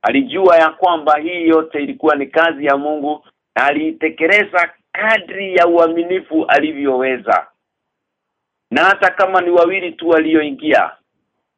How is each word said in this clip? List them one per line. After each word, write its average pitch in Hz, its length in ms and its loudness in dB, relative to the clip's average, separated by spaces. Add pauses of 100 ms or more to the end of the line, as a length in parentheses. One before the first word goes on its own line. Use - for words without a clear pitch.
Alijua 139 560 2
ya 160 120 4
kwamba 156 480 0
hii 170 300 -4
yote 160 360 0
ilikuwa 143 320 -2
ni 139 120 -6
kazi 160 380 -2
ya 139 120 2
Mungu, 147 480 -6 (300)
na 127 100 0
aliitekeleza 160 1040 -2 (220)
kadri 196 640 -4
ya 175 120 4
uaminifu 170 800 0
alivyoweza. 131 1000 -2 (1200)
Na 143 120 0
hata 196 280 2
kama 185 300 0
ni 175 80 -2
wawili 175 420 2
tu 165 180 -6
walioingia, 151 840 0 (680)